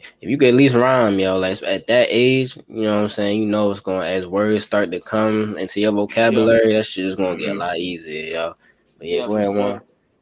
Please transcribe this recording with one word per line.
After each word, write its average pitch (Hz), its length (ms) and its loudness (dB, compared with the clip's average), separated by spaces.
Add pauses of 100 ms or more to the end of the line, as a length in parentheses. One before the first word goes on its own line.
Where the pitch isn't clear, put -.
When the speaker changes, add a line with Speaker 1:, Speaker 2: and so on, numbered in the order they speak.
(200)
Speaker 1:
If - 80 -12
you 135 80 0
could 135 120 4
at 120 60 4
least 131 200 6
rhyme, 120 460 2
yo, 95 180 0
like, 95 240 -2
at 95 240 -4
that 120 240 4
age, 127 460 2 (100)
you 110 160 -6
know 107 140 2
what 104 60 2
I'm 104 60 -2
saying? 104 340 -2
You 104 60 -2
know 104 220 2
it's 98 80 -6
gonna, 95 260 -4
as 90 220 -4
words 104 380 0
start 104 260 -2
to 90 80 -6
come 107 600 -2
into 95 220 -6
your 107 120 2
vocabulary, 110 800 2
Speaker 2:
Yeah. 107 60 4
Speaker 1:
that 110 80 0
shit 92 180 -6
is 92 100 -2
gonna 92 220 -2
get 78 120 -6
a - 20 -4
Speaker 3:
Mm-hmm. 80 100 -6
Speaker 1:
lot 85 180 -4
easier, 80 540 -8
yo. 82 220 -6 (440)
But 80 80 -16
yeah, 85 120 -2
Speaker 2:
Yeah, 120 80 -4
Speaker 1:
go 104 80 -4
Speaker 2:
for 107 40 2
Speaker 1:
ahead, 101 140 0
Speaker 2:
sure. 101 300 -2 (400)